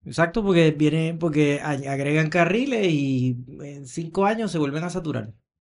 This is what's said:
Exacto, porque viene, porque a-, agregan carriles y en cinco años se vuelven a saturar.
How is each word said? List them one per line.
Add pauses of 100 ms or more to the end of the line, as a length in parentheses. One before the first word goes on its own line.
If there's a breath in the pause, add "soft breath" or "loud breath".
Exacto,
porque
viene,
porque
a-, (220)
agregan
carriles
y (240)
en
cinco
años
se
vuelven
a
saturar. (420)